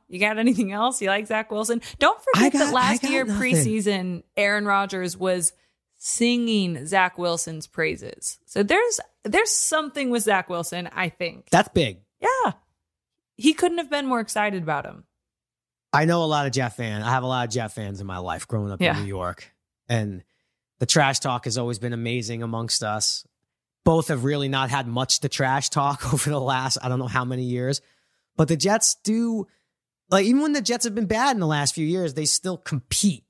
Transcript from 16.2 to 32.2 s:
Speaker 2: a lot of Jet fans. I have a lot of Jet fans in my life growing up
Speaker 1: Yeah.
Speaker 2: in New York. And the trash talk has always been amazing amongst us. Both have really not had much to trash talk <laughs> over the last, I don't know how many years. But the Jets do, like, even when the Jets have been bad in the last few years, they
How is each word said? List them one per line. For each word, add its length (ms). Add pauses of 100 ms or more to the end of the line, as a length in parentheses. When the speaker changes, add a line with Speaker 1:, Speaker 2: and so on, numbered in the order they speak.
Speaker 2:
a 20
lot 200
of 60
Jet 180
fans. 340
I 60
have 120
a 40
lot 200
of 60
Jet 160
fans 320
in 60
my 120
life 300
growing 240
up 80
Speaker 1:
Yeah. 160
Speaker 2:
in 60
New 60
York. 440 (360)
And 360 (560)
the 60
trash 340
talk 240
has 140
always 200
been 140
amazing 500
amongst 400
us. 440 (580)
Both 240
have 160
really 240
not 220
had 180
much 320
to 80
trash 400
talk 440
<laughs> 0
over 180
the 100
last, 420
I 60
don't 100
know 80
how 180
many 200
years. 360 (560)
But 120
the 80
Jets 480
do, 420 (640)
like, 140
even 180
when 100
the 100
Jets 220
have 100
been 120
bad 300
in 40
the 60
last 280
few 120
years, 280
they 100